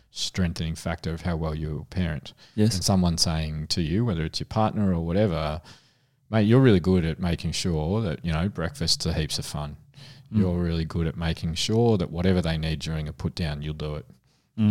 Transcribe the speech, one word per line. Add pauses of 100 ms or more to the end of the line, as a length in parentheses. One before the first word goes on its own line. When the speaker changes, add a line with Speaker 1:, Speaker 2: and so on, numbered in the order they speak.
(100)
Speaker 1:
strengthening
factor
of
how
well
you
parent. (220)
Speaker 2:
Yes.
Speaker 1:
And
someone
saying
to
you,
whether
it's
your
partner
or
whatever, (720)
"Mate,
you're
really
good
at
making
sure
that,
you
know,
breakfasts
are
heaps
of
fun. (560)
Speaker 2:
Mm.
Speaker 1:
You're
really
good
at
making
sure
that
whatever
they
need
during
a
put
down,
you'll
do
it. (500)
You